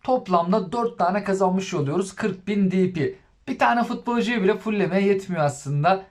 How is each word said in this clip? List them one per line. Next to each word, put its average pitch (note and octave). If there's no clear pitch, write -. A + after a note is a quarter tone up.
toplamda F#3
dört A#3
tane F#3+
kazanmış F#3+
oluyoruz. E3
Kırk F#3+
bin G3+
D F#3
P. D3+
Bir C4
tane A#3+
futbolcuyu A#3
bile G3+
fulllemeye G3
yetmiyor F#3+
aslında. D3